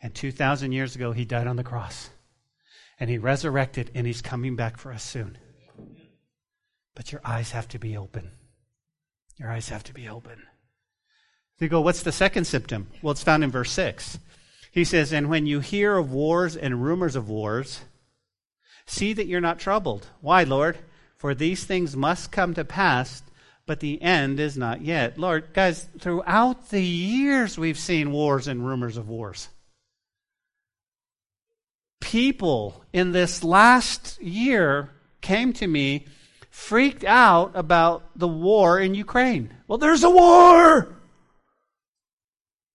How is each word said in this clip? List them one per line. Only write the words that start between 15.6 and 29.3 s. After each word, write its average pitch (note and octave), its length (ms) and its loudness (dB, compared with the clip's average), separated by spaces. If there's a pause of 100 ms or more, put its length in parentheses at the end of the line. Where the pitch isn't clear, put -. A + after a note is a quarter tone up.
of D3+ 160 -2
wars D#3+ 440 -2
and B2+ 280 -4
rumors E3 320 -2
of G#2+ 140 -6
wars, G#2+ 500 -6 (1040)
see G#3 280 -4
that G#3 120 -6
you're F3 160 -4
not E3+ 180 -2
troubled." F3+ 480 -4 (140)
Why, E3+ 220 4
Lord? C#3 340 0 (400)
"For C#3 160 -6
these D#3+ 300 -4
things F3 320 -4
must D#3 360 -4
come F3 220 -2
to D#3 120 -6
pass, C#3+ 580 -2 (420)
but D3+ 140 -6
the D3+ 240 -6
end C#3+ 360 0
is D3 160 -4
not B2+ 260 -4
yet." C#3+ 360 -4
Lord, D#3+ 360 -4
guys, F#3 340 -2 (100)
throughout G3 720 -2
the G3 140 -2
years G#3+ 760 -2
we've D#3+ 220 -4
seen D3+ 320 -2
wars C#3+ 360 0
and B2 200 -6
rumors A#2+ 300 -6
of G#2+ 120 -12
wars. A2+ 380 -12 (2500)